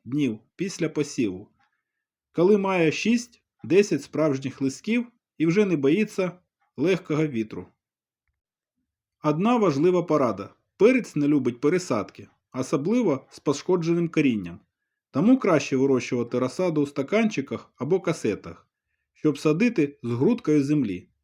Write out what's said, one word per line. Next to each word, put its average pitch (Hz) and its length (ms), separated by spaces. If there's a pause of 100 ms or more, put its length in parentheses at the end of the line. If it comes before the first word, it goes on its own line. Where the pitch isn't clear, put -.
днів 123 340 (160)
після 170 340
посіву, 110 600 (840)
коли 196 260
має 185 340
шість-десять 208 1120
справжніх 139 580
листків 220 460 (300)
і 151 80
вже 190 200
не 180 100
боїться 175 560 (460)
легкого 156 500
вітру. 110 400 (1600)
Одна 180 340
важлива 180 460
порада. 117 500 (240)
Перець 240 380
не 143 120
любить 123 340
пересадки, 143 640 (260)
особливо 156 760
з - 100
пошкодженим 170 720
корінням. 107 500 (520)
Тому 226 260
краще 160 400
вирощувати 123 640
розсаду 151 420
у 143 60
стаканчиках 175 880
або 165 240
касетах, 113 680 (460)
щоб - 240
садити 156 640
з 120 80
грудкою 151 520
землі. 123 460 (140)